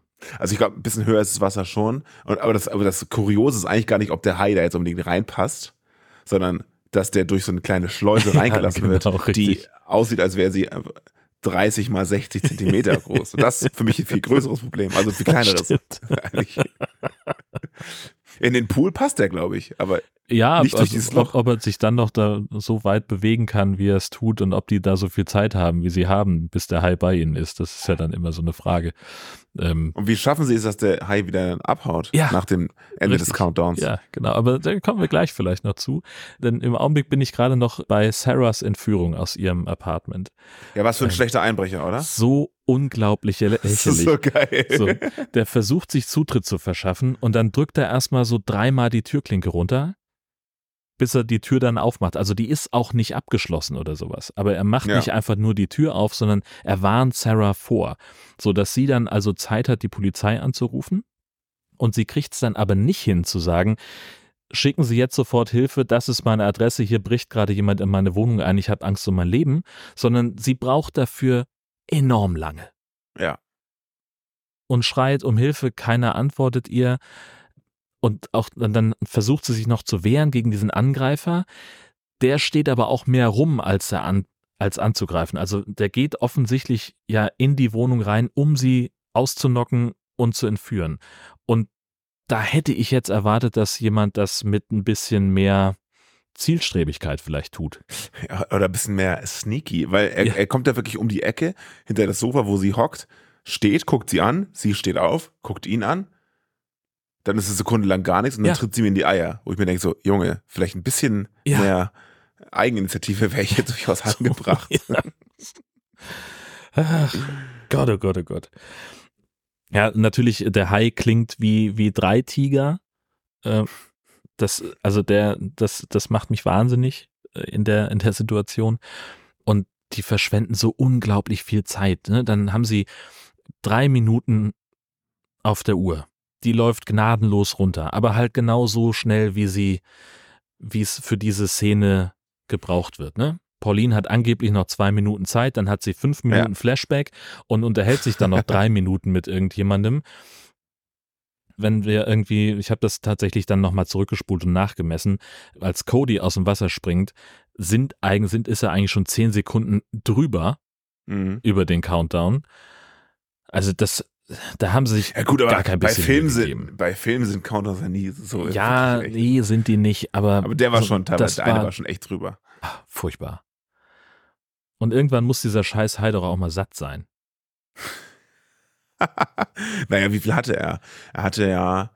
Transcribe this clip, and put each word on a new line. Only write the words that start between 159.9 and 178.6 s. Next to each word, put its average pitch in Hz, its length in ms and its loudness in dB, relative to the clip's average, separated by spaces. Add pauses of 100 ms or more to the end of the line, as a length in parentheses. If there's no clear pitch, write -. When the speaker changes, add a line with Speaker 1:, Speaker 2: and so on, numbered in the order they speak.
Speaker 2:
drüber 110 680 0 (480)
Speaker 1:
Mhm. 98 360 -4
Speaker 2:
über 98 220 2
den 85 160 2
Countdown. 87 600 0 (1080)
Also 95 240 0
das, - 320 -2 (540)
da 92 140 0
haben 131 140 2
sie 110 100 2
sich - 200 0
Speaker 1:
Ja 113 80 -2
gut, 131 180 2
aber 117 80 4
Speaker 2:
gar 101 140 2
kein 92 160 0
Speaker 1:
bei 107 80 4
Speaker 2:
bisschen 110 160 2
Speaker 1:
Filmen 143 220 4
Speaker 2:
Mühe 147 80 2
Speaker 1:
sind, 117 160 2
Speaker 2:
gegeben. - 260 -10
Speaker 1:
bei 90 180 -2
Filmen 120 320 -2
sind 98 160 -4
Countdowns 101 380 -4
ja 156 80 -6
nie 95 220 -4
so 98 380 -8
Speaker 2:
Ja, 123 500 2
Speaker 1:
wirklich 113 180 -6
echt. 117 80 0
Speaker 2:
nee, 127 160 4
sind 110 260 2
die 110 120 4
nicht, 104 360 0
aber 101 200 2 (100)
Speaker 1:
Aber 107 100 -4
der 123 160 2
war 117 120 4
Speaker 2:
so, 101 40 0
Speaker 1:
schon 98 200 0
teilweise, 92 180 2
Speaker 2:
das - 120 0
Speaker 1:
der - 100 -4
eine 113 100 4
Speaker 2:
war 107 80 2
Speaker 1:
war 92 80 -4
schon - 140 -12
echt - 220 -10
drüber. 95 300 -10 (220)
Speaker 2:
Ah, - 260 -14
furchtbar. - 560 -8 (1400)
Und 113 120 0
irgendwann 131 320 2
muss 127 180 0
dieser 107 220 0
scheiß 107 340 -2
Hai 110 140 0
doch 95 100 0
auch 90 140 -2
mal 90 140 -2
satt 95 240 -6
sein. 69 320 -12 (680)
Speaker 1:
<laughs> - 140 -14 (2000)